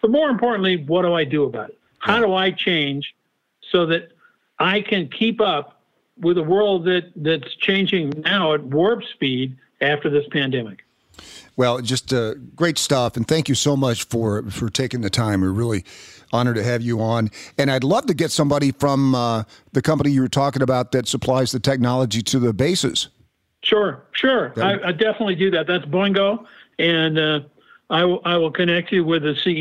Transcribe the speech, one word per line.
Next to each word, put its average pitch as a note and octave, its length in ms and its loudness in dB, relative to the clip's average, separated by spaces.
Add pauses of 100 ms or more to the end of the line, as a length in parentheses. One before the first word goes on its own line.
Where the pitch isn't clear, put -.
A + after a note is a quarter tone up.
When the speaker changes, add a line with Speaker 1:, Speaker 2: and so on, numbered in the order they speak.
Speaker 1:
but A3 100 2
more D4 180 4
importantly, F#3+ 560 0
what E3+ 180 2
do F3 100 2
I E3 120 2
do D3 180 0
about A2 260 -4
it? - 100 -20 (200)
How - 160 0
Speaker 2:
Yeah. A#3 120 2
Speaker 1:
do F#3+ 60 2
I F#3+ 180 2
change C#3+ 600 -2 (580)
so F3 140 4
that E3 260 -4 (480)
I F#3+ 220 2
can G3+ 260 -2
keep A3 320 -2
up E3+ 400 -2 (400)
with F3 180 2
a E3 60 0
world F#3+ 420 2
that, F3+ 300 0
that's D3+ 400 -4
changing F#3+ 540 0 (160)
now F3 280 2
at D3 100 -2
warp F3 380 0 (120)
speed C3 420 -4 (240)
after D3 300 0
this C#3+ 220 2
pandemic? C3 520 -4 (720)
Speaker 2:
Well, B2 260 2
just, B2 320 -4
uh, A#2 220 0 (200)
great E3 220 0
stuff, B2 400 0
and A2+ 100 -2
thank D#3 220 0
you C3+ 60 2
so C#3+ 200 2
much C3 280 0
for, A2 480 -2
for A2+ 180 -4
taking B2 320 -4
the G#2 80 -2
time. G#2 320 0
We're F#2 100 2
really A2 340 -2 (460)
honored A#2+ 240 2
to G#2+ 80 -2
have A#2 200 -2
you A#2 180 -2
on, A2 300 0 (260)
and C#3 140 2
I'd C3 120 0
love D3+ 240 2
to G3+ 60 0
get D#3 160 -2
somebody C#3+ 420 2
from, C#3 440 2
uh, A#2 280 0 (300)
the C3+ 80 2
company D3 300 2
you C3+ 100 2
were B2+ 60 0
talking C#3 340 0
about B2+ 300 0
that B2+ 160 0
supplies B2+ 440 0
the B2+ 80 -4
technology B2 600 0
to A2+ 160 -2
the A#2+ 160 2
bases. C3+ 540 -2 (560)
Speaker 1:
Sure, G3+ 480 0
sure. A#3 440 0
Speaker 2:
That F#3+ 220 0
would F#3+ 80 -8
Speaker 1:
I, F3 40 -2
I - 20 -2
definitely G#3+ 420 0
do F#3 180 0
that. D#3+ 140 0
That's F3 200 -2
Boingo, G3 600 0 (320)
and, D#3+ 400 0
uh, D#3 220 0 (500)
I E3+ 160 2
will, F3+ 180 0
I F3 140 0
will D#3+ 140 0
connect F3 400 0
you F#3 120 2
with D#3+ 200 0
the D3+ 120 -2
C - 140 -2 (120)